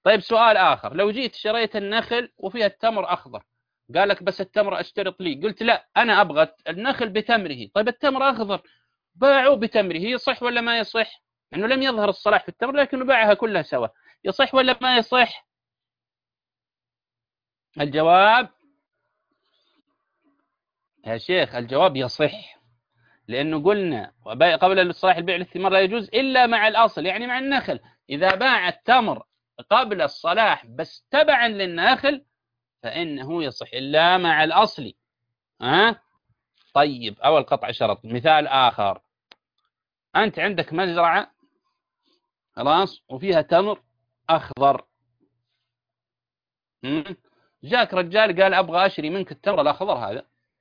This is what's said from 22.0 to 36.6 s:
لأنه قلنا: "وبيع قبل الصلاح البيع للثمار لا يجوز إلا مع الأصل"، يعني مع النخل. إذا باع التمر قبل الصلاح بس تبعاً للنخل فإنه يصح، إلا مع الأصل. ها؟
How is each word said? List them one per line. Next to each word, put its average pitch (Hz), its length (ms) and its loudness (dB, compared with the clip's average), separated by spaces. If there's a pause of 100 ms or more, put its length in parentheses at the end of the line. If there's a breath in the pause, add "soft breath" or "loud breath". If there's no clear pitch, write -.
لأنه 147 340 -4
قلنا: 175 500 -2 (140)
"وبيع 139 300 2
قبل 190 220 2 (120)
الصلاح 180 260 2
البيع 170 200 -4
للثمار 180 360 -4
لا 190 80 4
يجوز 196 280 -2
إلا 254 380 2
مع 220 220 0
الأصل"، 208 380 0
يعني 208 200 -6
مع 247 120 -6
النخل. 262 420 -4 (300 soft breath)
إذا 180 240 0
باع 214 340 0
التمر 220 540 0 (480)
قبل 208 320 2
الصلاح 175 640 -2
بس 123 440 -14
تبعاً 277 380 4
للنخل 214 760 0 (580)
فإنه 147 600 -8
يصح، 123 280 -10
إلا 151 460 2
مع 160 260 2
الأصل. 160 500 0 (680)
ها؟ 190 400 2 (720)